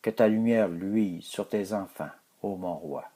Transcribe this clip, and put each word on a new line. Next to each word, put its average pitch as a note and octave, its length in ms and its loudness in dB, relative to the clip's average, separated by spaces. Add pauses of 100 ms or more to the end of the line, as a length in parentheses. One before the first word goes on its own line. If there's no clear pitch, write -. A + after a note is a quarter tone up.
Que - 80 0
ta A2 180 4
lumière A2 400 4
luise F#2 560 0
sur - 240 -6
tes G2+ 240 -2
enfants, F#2+ 380 -6 (320)
ô G2 160 -4
mon F2+ 160 -4
roi. D2+ 320 -8 (100)